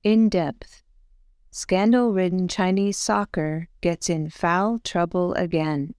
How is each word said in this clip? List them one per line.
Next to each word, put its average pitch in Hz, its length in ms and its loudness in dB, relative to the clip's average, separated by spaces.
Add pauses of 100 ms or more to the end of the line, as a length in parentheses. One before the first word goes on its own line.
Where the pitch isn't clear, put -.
In 220 280 4
depth. - 520 -4 (680)
Scandal-ridden 190 960 2
Chinese 196 480 0
soccer 170 720 -2 (140)
gets 170 260 -2
in 156 220 -2
foul 190 480 0
trouble 180 560 -2
again. 156 640 -2